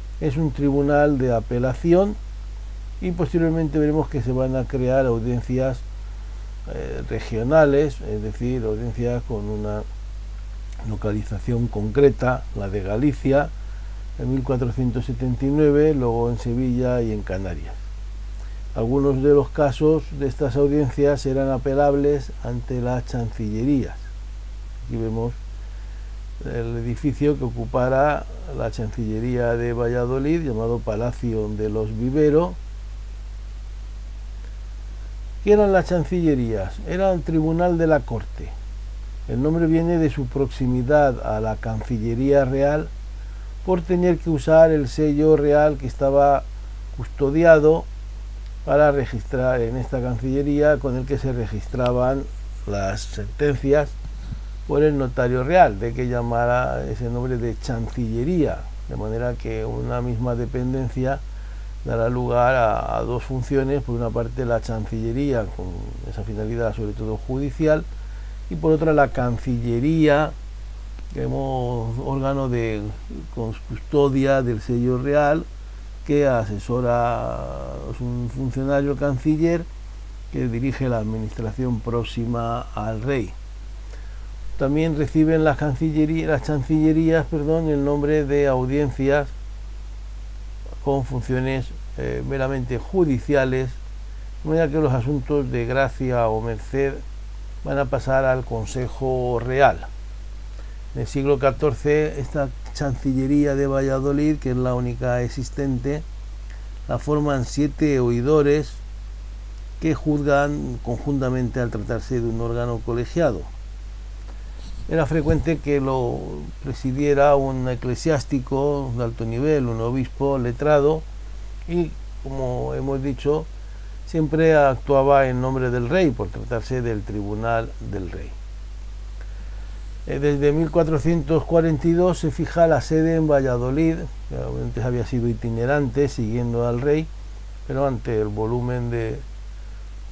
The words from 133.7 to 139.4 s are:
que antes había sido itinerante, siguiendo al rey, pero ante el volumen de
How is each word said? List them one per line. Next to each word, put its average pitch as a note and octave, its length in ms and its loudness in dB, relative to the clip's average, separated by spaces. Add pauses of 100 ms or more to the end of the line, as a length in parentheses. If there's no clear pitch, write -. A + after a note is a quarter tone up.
que C#3 80 -6 (280)
antes A#2+ 200 -4
había A#2+ 220 0
sido A#2+ 220 0
itinerante, A#2+ 800 0
siguiendo A#2 580 -2
al A#2+ 140 0
rey, D3+ 260 2 (640)
pero C3+ 180 0
ante A#2 340 0
el G#2+ 60 2
volumen A#2+ 640 -2
de A2+ 300 -4 (920)